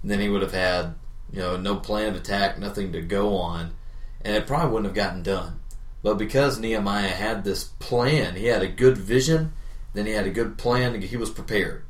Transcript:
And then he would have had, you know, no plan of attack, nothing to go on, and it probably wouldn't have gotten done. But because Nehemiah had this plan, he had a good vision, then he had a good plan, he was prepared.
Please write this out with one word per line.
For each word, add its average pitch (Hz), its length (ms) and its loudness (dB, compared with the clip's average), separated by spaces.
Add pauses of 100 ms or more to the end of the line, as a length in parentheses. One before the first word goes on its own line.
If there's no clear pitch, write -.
And 98 80 -6
then 101 100 2
he 104 100 2
would 101 120 2
have 95 120 -2
had, 90 420 0 (360)
you 98 80 -6
know, 90 180 -2
no 98 180 0
plan 107 340 -2
of 95 60 -2
attack, 98 420 0
nothing 101 360 -4
to 85 80 -4
go 101 340 2
on, 85 360 -2 (500)
and 107 140 -2
it 107 120 2
probably 147 240 2
wouldn't 107 160 0
have 92 80 -4
gotten 92 260 0
done. 90 380 -2 (420)
But 104 140 2
because 120 440 2
Nehemiah 104 500 0
had 101 340 -2
this 98 220 -2
plan, 120 720 0
he 101 100 -4
had 110 180 4
a 92 40 0
good 123 300 6
vision, 135 560 2 (400)
then 104 140 -2
he 107 60 -2
had 104 120 2
a 98 60 0
good 110 260 -2
plan, 120 440 2
he 92 160 -6
was 113 120 -2
prepared. - 600 -2